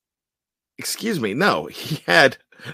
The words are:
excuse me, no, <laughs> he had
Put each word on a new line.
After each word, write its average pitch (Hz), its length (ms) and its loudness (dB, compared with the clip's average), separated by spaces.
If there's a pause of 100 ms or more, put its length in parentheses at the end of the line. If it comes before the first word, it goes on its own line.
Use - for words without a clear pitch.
(800)
excuse 127 420 -4
me, 104 140 -2
no, 123 320 0
<laughs> - 0 -
he - 400 -8
had 151 320 6 (360)